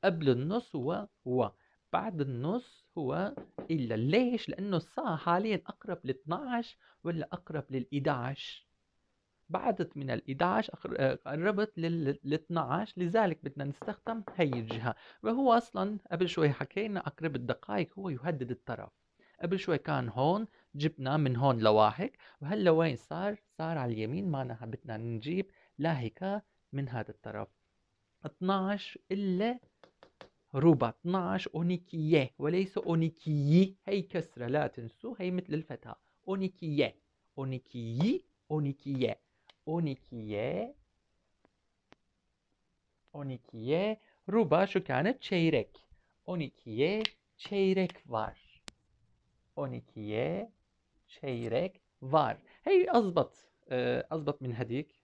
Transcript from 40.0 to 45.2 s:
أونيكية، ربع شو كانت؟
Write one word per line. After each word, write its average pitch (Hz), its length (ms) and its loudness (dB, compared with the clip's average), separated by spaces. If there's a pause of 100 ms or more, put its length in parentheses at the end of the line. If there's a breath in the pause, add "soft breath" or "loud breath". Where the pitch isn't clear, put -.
أونيكية، 147 840 -2 (280 soft breath)
ربع 185 360 6
شو 190 160 0
كانت؟ 170 400 0